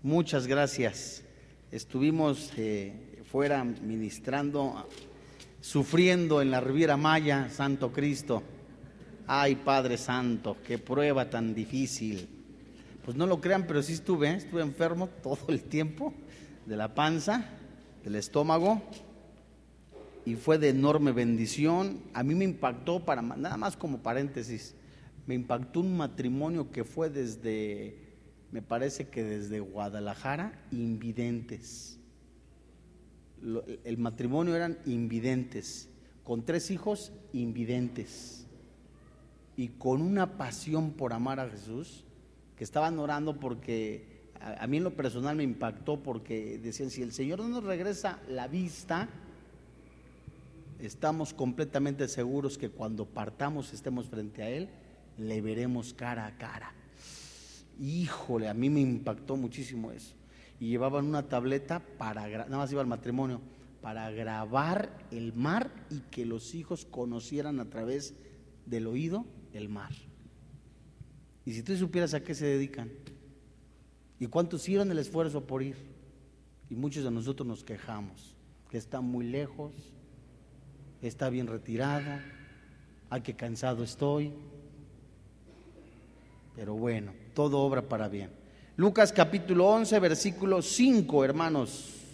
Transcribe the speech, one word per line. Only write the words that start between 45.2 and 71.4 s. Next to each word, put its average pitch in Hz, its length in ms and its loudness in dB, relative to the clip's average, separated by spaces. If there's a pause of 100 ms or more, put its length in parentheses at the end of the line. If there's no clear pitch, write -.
me 151 60 0
impactó, 123 600 -2
porque 113 560 -6
decían: 117 320 -6
"Si 127 100 -8
el 117 120 -6
Señor 147 260 -2
no 226 80 -4
nos 240 160 -4
regresa 190 560 -2 (100)
la 127 180 -4
vista, 170 600 -2 (1700)
estamos 156 540 -2
completamente 139 760 0
seguros 135 520 -2
que 113 100 -4
cuando 110 380 -6
partamos, 139 640 -6
estemos 123 340 -6
frente 107 360 -8
a 110 80 -4
Él, 165 180 -6 (480)
le 110 240 -4
veremos 120 520 -2
cara 120 320 -6
a 107 120 -12
cara". - 360 -12 (1080)
Híjole, 135 680 -2
a 104 40 -4
mí 123 160 2
me 147 120 6
impactó 123 560 0
muchísimo 123 540 -6
eso. - 220 -16 (460)
Y 113 80 -4
llevaban 135 380 2
una 147 240 0
tableta 139 520 0 (160)
para 107 300 -6
gra-, 107 180 -6
nada 135 120 -4
más 139 140 -2
iba 139 100 0
al 131 60 0
matrimonio, 123 520 -2 (420)
para 110 300 -8
grabar 113 840 0 (140)
el 117 220 -6
mar 170 380 0 (180)
y 147 100 -6 (120)
que 120 140 -4
los 113 300 -6
hijos 165 300 -8
conocieran 127 720 -4
a 110 100 -6
través 123 440 -4 (520)
del 113 220 -2
oído 165 380 -2 (280)
el 104 160 -8
mar. 196 220 -8 (1500)